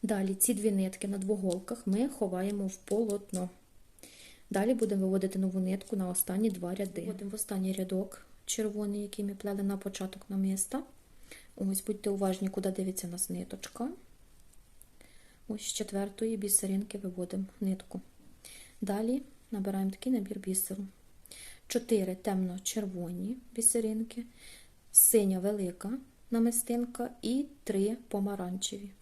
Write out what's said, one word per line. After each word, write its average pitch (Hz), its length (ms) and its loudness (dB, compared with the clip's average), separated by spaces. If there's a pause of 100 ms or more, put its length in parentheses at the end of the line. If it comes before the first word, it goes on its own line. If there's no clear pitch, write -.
Далі 196 320 2
ці 214 180 4
дві 208 180 2
нитки 190 360 0
на 196 100 -2
двох 190 220 0
голках 190 480 -2
ми 220 220 2
ховаємо 196 580 -2
в 190 80 -6
полотно. 202 760 0 (1000)
Далі 208 240 4
будемо 208 280 2
виводити 190 380 2
нову 190 200 2
нитку 190 360 -2
на 185 140 0
останні 196 400 2
два 180 260 -4
ряди. 190 260 -4
Вводимо 196 300 -6
в - 20 -8
останній 190 400 -2
рядок 190 520 -2 (200)
червоний, 208 560 -2
який 202 240 -4
ми 202 100 -2
плели 202 280 -2
на 196 140 2
початок 190 520 -6
намиста. 196 540 0 (720)
Ось, 190 280 -2
будьте 202 260 -2
уважні, 190 400 2
куди 190 220 0
дивиться 185 360 -4
нас 175 220 -4
ниточка. 185 600 -6 (1600)
Ось 214 140 -6
з - 120 -6
четвертої 202 640 -2
бісеринки 196 600 2
виводимо 185 480 -4 (160)
нитку. 190 400 -2 (800)
Далі 220 400 0 (300)
набираємо 196 400 0
такий 254 220 0
набір 202 260 0
бісеру. 190 480 -2 (800)
Чотири 202 480 2
темно-червоні 185 1200 -2 (180)
бісеринки, 226 680 0 (680)
синя 196 480 8
велика 196 580 0 (360)
намистинка 240 760 2 (120)
і 262 240 2 (180)
три 208 340 2 (100)
помаранчеві. 196 840 -2 (120)